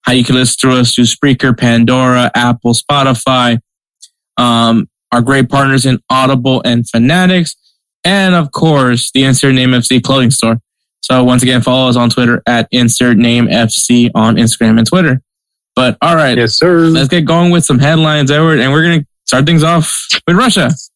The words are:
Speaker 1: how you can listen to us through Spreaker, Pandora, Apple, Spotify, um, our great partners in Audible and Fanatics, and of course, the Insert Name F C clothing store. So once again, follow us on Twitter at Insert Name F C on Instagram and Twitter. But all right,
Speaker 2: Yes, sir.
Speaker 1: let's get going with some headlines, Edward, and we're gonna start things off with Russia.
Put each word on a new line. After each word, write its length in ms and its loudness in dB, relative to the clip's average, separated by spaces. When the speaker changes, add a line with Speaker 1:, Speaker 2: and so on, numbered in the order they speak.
Speaker 1:
how 100 -4
you 100 0
can 140 0
listen 340 0
to 60 2
us 180 0
through 120 2
Spreaker, 520 -2
Pandora, 800 0
Apple, 380 -2
Spotify, 840 -2
um, 520 0
our 100 0
great 280 0
partners 360 0
in 140 0
Audible 560 0
and 240 -2
Fanatics, 680 0
and 320 0
of 160 -2
course, 600 0
the 120 0
Insert 300 2
Name 200 0
F 80 0
C 180 0
clothing 300 0
store. 300 -2
So 220 0
once 180 2
again, 180 0
follow 280 0
us 80 0
on 140 0
Twitter 360 -2
at 240 -2
Insert 460 -2
Name 340 0
F 220 -2
C 420 0
on 220 0
Instagram 420 0
and 80 2
Twitter. 340 0
But 260 -2
all 140 0
right, 240 0
Speaker 2:
Yes, 160 -2
sir. 280 2
Speaker 1:
let's 260 2
get 160 0
going 260 2
with 140 2
some 160 0
headlines, 500 0
Edward, 300 2
and 100 0
we're 140 2
gonna 200 0
start 200 0
things 180 2
off 420 -2
with 80 2
Russia. 340 0